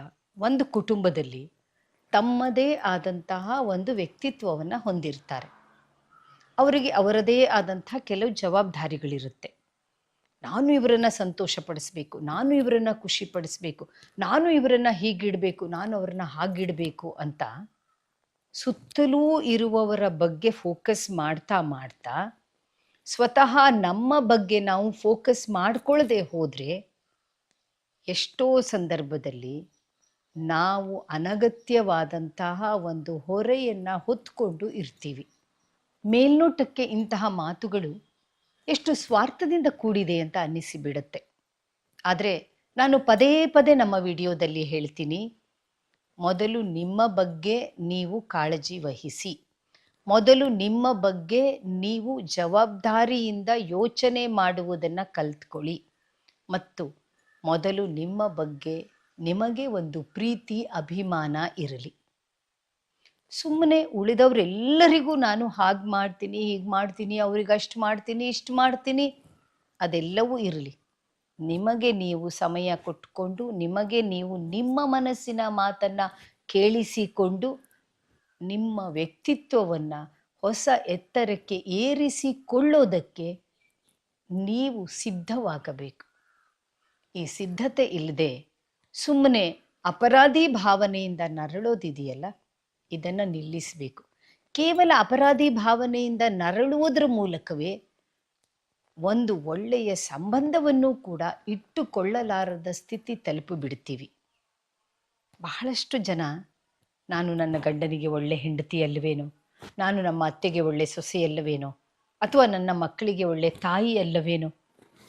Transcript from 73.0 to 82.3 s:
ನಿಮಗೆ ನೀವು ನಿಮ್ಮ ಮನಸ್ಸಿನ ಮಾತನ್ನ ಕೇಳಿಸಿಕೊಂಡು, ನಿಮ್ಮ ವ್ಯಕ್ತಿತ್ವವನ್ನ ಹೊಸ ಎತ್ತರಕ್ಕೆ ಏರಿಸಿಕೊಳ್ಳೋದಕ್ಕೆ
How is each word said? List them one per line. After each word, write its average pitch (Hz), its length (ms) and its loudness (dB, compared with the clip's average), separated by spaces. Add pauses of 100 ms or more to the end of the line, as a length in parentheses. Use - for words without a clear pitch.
ನಿಮಗೆ 202 500 -2
ನೀವು 185 360 -4
ನಿಮ್ಮ 220 460 -2
ಮನಸ್ಸಿನ 254 640 -2
ಮಾತನ್ನ 196 540 -2 (440)
ಕೇಳಿಸಿಕೊಂಡು, 208 1160 0 (800)
ನಿಮ್ಮ 214 380 -4
ವ್ಯಕ್ತಿತ್ವವನ್ನ 170 1120 -2 (480)
ಹೊಸ 214 280 0 (180)
ಎತ್ತರಕ್ಕೆ 196 800 -4
ಏರಿಸಿಕೊಳ್ಳೋದಕ್ಕೆ 247 1700 0 (920)